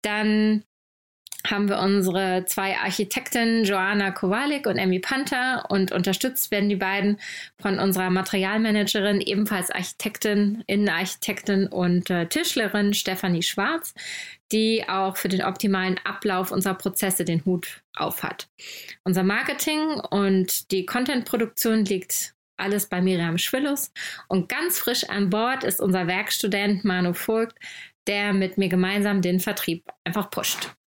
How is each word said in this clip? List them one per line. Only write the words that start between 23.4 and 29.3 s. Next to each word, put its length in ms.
Und 200
ganz 300
frisch 300
an 200
Bord 360
ist 160
unser 260
Werkstudent 760
Manu 300
Vogt, 440
der 260
mit 260
mir 100
gemeinsam 540
den 180